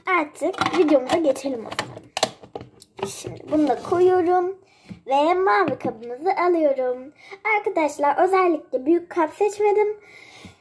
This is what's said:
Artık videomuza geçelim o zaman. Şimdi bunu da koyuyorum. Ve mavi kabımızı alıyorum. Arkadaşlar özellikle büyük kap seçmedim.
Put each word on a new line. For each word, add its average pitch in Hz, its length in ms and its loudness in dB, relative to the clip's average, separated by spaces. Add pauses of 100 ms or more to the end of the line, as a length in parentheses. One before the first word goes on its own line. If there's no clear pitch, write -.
(200)
Artık 311 600 -2
videomuza 294 380 2
geçelim 269 480 -2
o - 40 -14
zaman. - 340 -12 (1040)
Şimdi - 440 -14
bunu 302 160 4
da 240 160 -2
koyuyorum. 359 800 2 (440)
Ve 285 260 2
mavi 392 460 2
kabımızı 247 560 -4
alıyorum. 277 800 0 (440)
Arkadaşlar 320 680 0
özellikle 349 600 0
büyük 339 240 2
kap 330 240 -2
seçmedim. 415 640 0 (640)